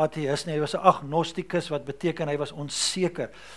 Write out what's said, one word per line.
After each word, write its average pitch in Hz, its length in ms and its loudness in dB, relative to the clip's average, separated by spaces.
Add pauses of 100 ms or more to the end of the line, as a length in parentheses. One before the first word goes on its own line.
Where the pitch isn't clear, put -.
ateïs 147 420 0
nie. 160 80 -2
Hy 151 60 0
was 147 140 0
'n - 100 -2
agnostikus, 165 840 2
wat 143 140 -2
beteken 160 440 -2
hy 147 80 0
was 143 160 -4
onseker. 147 800 -2 (260)